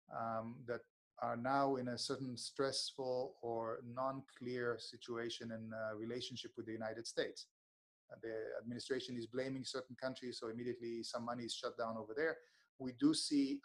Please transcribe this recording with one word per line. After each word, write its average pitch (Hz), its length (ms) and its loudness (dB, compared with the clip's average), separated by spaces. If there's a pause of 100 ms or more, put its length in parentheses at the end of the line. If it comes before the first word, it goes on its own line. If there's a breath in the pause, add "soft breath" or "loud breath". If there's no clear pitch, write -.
(180)
um, 113 380 0 (100)
that 117 140 -2 (420)
are 120 140 2
now 139 400 6
in 127 120 0
a 120 100 -2
certain 131 380 -2
stressful 131 1040 0
or 113 380 0 (140)
non-clear 123 840 0
situation 117 760 -4
in, 113 220 -6
uh, 110 220 -2
relationship 117 600 -4
with 117 100 -4
the 110 60 -4
United 113 340 -2
States. - 400 0 (640)
Uh, 117 120 -12
the 113 120 -2 (280)
administration 120 540 -2
is 113 100 -4
blaming 131 380 -2
certain 127 360 -4
countries, 123 380 -4
so 117 100 -4
immediately 117 540 -2
some 117 220 -2
money 120 200 -2
is 110 100 -2
shut 120 220 -4
down 113 220 0
over 107 160 -4
there. 156 220 2 (420 loud breath)
We 127 200 -2
do 143 140 10
see 143 520 4